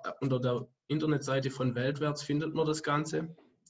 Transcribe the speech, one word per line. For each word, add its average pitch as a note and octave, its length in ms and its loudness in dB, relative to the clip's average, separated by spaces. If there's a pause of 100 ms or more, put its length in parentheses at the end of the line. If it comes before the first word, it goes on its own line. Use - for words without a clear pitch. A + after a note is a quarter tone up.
äh, - 80 -6 (100)
unter C3 180 2
der B2 280 0 (200)
Internetseite C#3+ 640 0
von B2+ 240 0
Weltwärts C#3+ 480 0
findet D#3 320 0
man D#3+ 100 2
das D3+ 180 0
Ganze. D#3 520 0 (340)